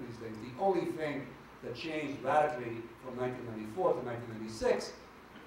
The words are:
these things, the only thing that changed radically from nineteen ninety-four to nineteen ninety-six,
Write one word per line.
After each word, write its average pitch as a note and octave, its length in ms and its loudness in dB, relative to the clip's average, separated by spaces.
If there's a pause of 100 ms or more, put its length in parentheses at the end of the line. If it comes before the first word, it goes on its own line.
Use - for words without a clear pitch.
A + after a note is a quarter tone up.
these A2+ 80 -8
things, A2+ 220 -8
the B2 220 -8
only F#3 260 6
thing D3 400 -2 (360)
that A#2+ 140 -6
changed D3+ 460 -4
radically B2 560 4 (260)
from A#2+ 120 -6
nineteen B2+ 300 -2
ninety-four A#2 480 2
to A#2+ 100 -4
nineteen A#2 340 -6
ninety-six, A2 540 2 (540)